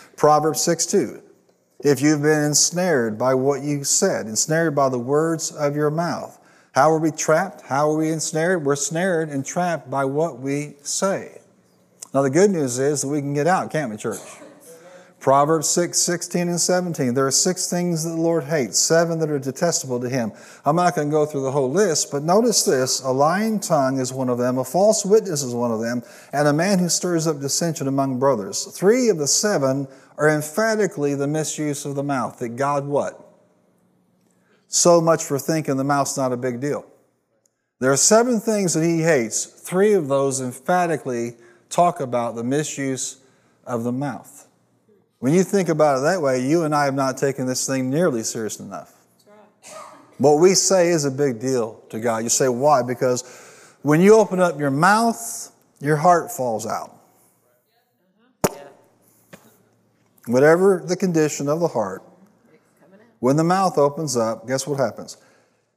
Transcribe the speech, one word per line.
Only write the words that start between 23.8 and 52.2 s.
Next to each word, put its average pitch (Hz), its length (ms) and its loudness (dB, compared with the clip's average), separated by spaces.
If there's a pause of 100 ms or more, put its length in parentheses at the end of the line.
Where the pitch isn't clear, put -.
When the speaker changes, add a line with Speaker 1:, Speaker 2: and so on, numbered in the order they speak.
Speaker 1:
is 127 120 -2
one 131 200 -4
of 120 80 0
them, 127 180 0
a 127 80 -2
false 202 400 2
witness 185 380 2
is 123 120 -6
one 120 180 -2
of 110 80 -2
them, 117 220 -4 (300)
and 147 160 2
a 143 60 4
man 185 240 2
who 180 100 0
stirs 165 380 -2
up 151 120 -2
dissension 143 480 -4
among 135 320 -2
brothers." 120 540 0
Three 233 380 4
of 170 80 0
the 143 100 -2
seven 139 600 0 (280)
are 151 140 4
emphatically 156 840 0
the 139 120 -2
misuse 151 580 -4
of 143 120 -8
the 143 60 -4
mouth, 139 360 -4
that 120 180 -8
God 143 300 -2
what? 143 320 -2 (1600)
So 170 280 6
much 160 200 2
for 143 160 -4
thinking 147 380 -2
the 135 80 -2
mouth's 139 320 -2
not 131 160 -2
a 123 60 -2
big 123 200 -4
deal. 131 280 -6 (920)
There 131 140 2
are 139 40 4
seven 233 440 4
things 202 320 -2
that 160 100 0
he 165 200 0
hates. 135 420 0
Three 196 480 0
of 165 160 0
those 135 320 0
emphatically 131 960 -4 (320)
talk 170 320 2
about 120 360 -4
the 117 60 -6
misuse 139 720 -4 (500)
of 120 180 -4
the 123 80 -2
mouth. 131 540 -8 (720)
When 131 160 2
you 185 100 4
think 185 240 0
about 151 300 2
it - 60 -2
that 175 180 0
way, 131 180 2
you 156 220 2
and 151 120 -2
I 147 120 2
have 135 80 0
not 135 240 -2
taken 139 260 -2
this 127 220 -4
thing 131 240 -2
nearly 143 320 0
serious 110 380 -8
enough. 98 340 -16 (320)
Speaker 2:
That's - 500 -20
right. - 80 -18 (320)
Speaker 1:
What 147 220 4
we 180 160 6
say 180 340 2
is 165 160 0
a 139 60 -2
big 131 280 -2
deal 117 520 -4
to 110 100 -8
God. 113 220 -2